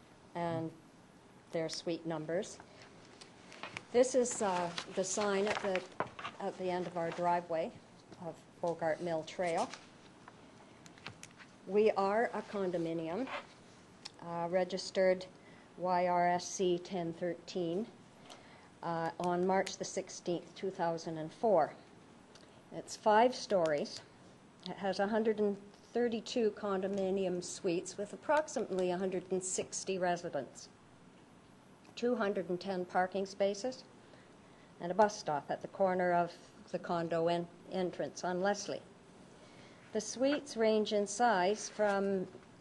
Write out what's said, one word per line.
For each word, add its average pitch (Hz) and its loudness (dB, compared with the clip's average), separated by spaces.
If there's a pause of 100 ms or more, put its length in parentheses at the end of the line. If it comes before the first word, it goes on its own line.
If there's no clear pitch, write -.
(340)
and 165 -2 (840)
their 160 -2
suite - -4
numbers. 165 -4 (1300)
This 254 6
is, 247 2
uh, 180 2 (260)
the 190 2
sign 202 2
at 208 0
the, 185 2 (600)
at 196 -4
the 185 -2
end 180 0
of 175 -8
our 165 0
driveway 175 0 (560)
of 156 -10 (280)
Bogart 165 0
Mill 165 0
Trail. 180 0 (2000)
We 208 6
are 202 2
a 208 -6
condominium, 170 -2 (960)
uh, 170 -4
registered 185 2 (500)
Y 180 2
R 175 4
S 175 2
C 180 0
ten 175 -4
thirteen, 175 -4 (960)
uh, 165 -2 (100)
on 175 2
March 190 0
the 185 -6
sixteenth, - -6
two 190 -4
thousand 165 -4
and 156 -8
four. 175 4 (1040)
It's - -12
five 226 6
stories. 165 0 (680)
It 175 -8
has 190 -2
a 196 2
hundred 220 2
and 202 2 (380)
thirty-two 233 2
condominium 190 0
suites 175 -2
with 202 -8
approximately 208 0
a 175 0
hundred 185 -2
and 185 0
sixty - -4
residents, 175 -2 (1300)
two 240 2
hundred 202 0
and 175 -2
ten 185 -4
parking 185 0
spaces, 202 -2 (960)
and 175 -2
a - -6
bus 208 6
stop 147 -2
at - -4
the - -8
corner 185 2
of 175 4 (420)
the 180 -2
condo 170 0
en-, 175 2 (260)
entrance 170 -4
on 180 -2
Leslie. 196 -2 (1120)
The 214 0
suites 269 0
range 220 4
in 208 4
size 208 2
from 196 2 (340)